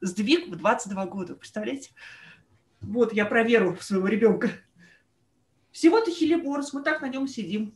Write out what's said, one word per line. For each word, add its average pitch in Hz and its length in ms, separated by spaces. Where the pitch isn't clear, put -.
сдвиг 214 480
в 175 80
двадцать 202 340
два 196 160
года. 175 280
Представляете? 240 560
Вот, 220 320
я 208 120
про 226 180
веру 202 320
в - 80
своего 190 240
ребенка. 214 420
Всего-то 349 400
хелиборос, 294 640
мы 277 100
так 311 180
на 277 80
нем 262 180
сидим. 214 480